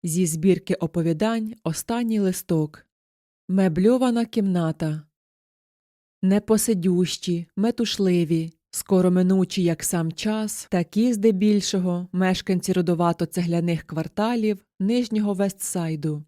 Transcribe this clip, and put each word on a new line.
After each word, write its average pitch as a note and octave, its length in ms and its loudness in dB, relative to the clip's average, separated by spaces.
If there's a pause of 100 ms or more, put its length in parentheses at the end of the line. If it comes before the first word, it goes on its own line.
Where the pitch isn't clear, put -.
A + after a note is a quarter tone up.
ЗІ F3 240 0
збірки F3 480 2
оповідань G3+ 800 -2 (100)
"Останній A3 560 -2
листок". E3+ 680 -2 (600)
МЕБЛЬОВАНА A3 760 2
КІМНАТА. E3 800 -2 (1200)
Непосидющі, F#3 1200 0 (100)
метушливі, F3+ 960 0 (180)
скороминучі, F#3 920 2
як E3+ 200 0
сам E3 300 -2
час, G#3+ 580 -6
такі G#3 420 0
здебільшого G3 1000 2
мешканці F#3 600 0
рудувато-цегляних E3+ 1080 0
кварталів G#3+ 840 -4 (160)
Нижнього G#3+ 540 0
Вестсайду. D#3+ 920 -4